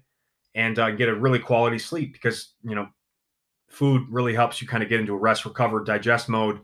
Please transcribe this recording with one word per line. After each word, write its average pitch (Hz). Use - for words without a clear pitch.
and, 113
uh, 110
get 117
a 110
really 127
quality 117
sleep, 160
because, -
you 113
know, 104
food 131
really 120
helps 120
you 117
kinda 110
get 113
into 101
a 101
rest, 110
recover, 110
digest 110
mode. 110